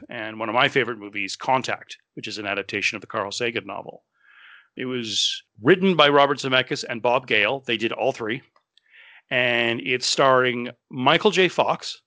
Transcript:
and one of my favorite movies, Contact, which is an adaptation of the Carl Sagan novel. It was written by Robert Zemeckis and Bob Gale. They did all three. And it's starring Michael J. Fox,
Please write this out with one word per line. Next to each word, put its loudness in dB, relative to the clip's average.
and -10
one -4
of -2
my 4
favorite -2
movies, -8
Contact, -4
which -12
is -10
an -8
adaptation -4
of -12
the -16
Carl -4
Sagan -4
novel. -14
It -8
was -4
written 4
by 6
Robert 4
Zemeckis 0
and -8
Bob 2
Gale. 2
They -2
did -4
all 0
three. -6
And 0
it's -4
starring 2
Michael 2
J. 2
Fox, -2